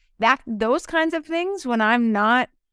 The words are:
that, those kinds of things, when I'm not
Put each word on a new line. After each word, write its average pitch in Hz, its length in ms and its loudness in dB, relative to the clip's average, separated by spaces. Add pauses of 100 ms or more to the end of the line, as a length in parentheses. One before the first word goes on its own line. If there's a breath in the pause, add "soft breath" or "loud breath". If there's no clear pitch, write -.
(180)
that, 233 280 2
those 226 400 -2
kinds 330 280 0
of 311 120 -6
things, 349 400 -4
when 233 140 0
I'm 226 320 2
not 220 380 0 (220)